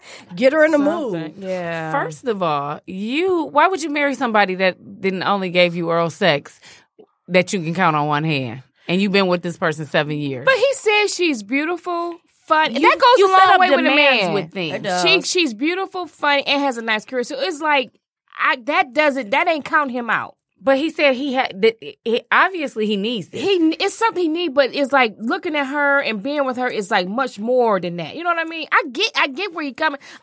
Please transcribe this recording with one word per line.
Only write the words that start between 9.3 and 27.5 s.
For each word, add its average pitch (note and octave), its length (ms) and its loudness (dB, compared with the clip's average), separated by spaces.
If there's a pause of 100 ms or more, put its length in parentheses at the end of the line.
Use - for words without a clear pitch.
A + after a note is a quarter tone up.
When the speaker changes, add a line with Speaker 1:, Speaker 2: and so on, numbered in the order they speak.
Speaker 3:
this E3+ 140 -6
person D#3 300 -4
seven D3+ 300 -2
years. C#3 280 -6
Speaker 2:
But C5 100 4
he B4+ 200 2
says G#4 400 0
she's D4+ 280 -2
beautiful, E4+ 760 -4 (280)
fun. C4+ 280 0
Speaker 3:
You, B3+ 60 -2
Speaker 2:
That B4+ 180 4
goes B4 200 6
Speaker 3:
you F#4+ 100 6
Speaker 2:
a - 20 -2
long F#4+ 100 6
Speaker 3:
set F#4+ 140 8
up F#4 60 6
Speaker 2:
way F#4 100 4
with C#4 100 6
a - 20 2
Speaker 3:
demands C#4 420 4
Speaker 2:
man. E3 100 0
Speaker 3:
with E3 180 -2
things. F3 220 -6
Speaker 1:
It A3 80 -8
does. F3+ 200 0
Speaker 2:
She, D#4+ 200 4
she's D#4+ 320 0
beautiful, F4+ 520 -4
funny, C#4+ 400 -2
and C#4 160 0
has C4 140 -2
a A#3 60 -8
nice A3 220 -2
career. B3 200 -4
So - 160 -8
it's D#4+ 200 -4
like, D4 320 0 (460)
I, D4 260 0
that C#4+ 280 -2
doesn't, C4+ 380 0
that D#4+ 180 0
ain't D#4 160 -2
count D4 260 0
him A#3 200 -6
out. C#3+ 260 -4 (240)
Speaker 3:
But C4 180 2
he D#4+ 100 -2
said D4 260 2
he C4 200 -4
had, A#3+ 260 -4
that A3+ 220 2
he, - 400 -4 (100)
obviously C#4 540 0
he G#3+ 100 0
needs G3+ 320 -4
this. - 140 -10
Speaker 2:
He, F#4+ 140 2 (240)
it's G4 140 -2
something G#4+ 280 -2
he E4 60 0
need, D#4+ 260 -4
but C4+ 200 2
it's C#4 180 -2
like B3 260 2
looking D#4 380 -4
at C#4 100 -2
her C#4+ 340 0
and A3 220 -4
being C#4+ 240 -2
with B3 100 -4
her B3 120 -2
is F#3+ 220 -6
like F#3+ 160 2
much B3 320 -4
more A3+ 420 2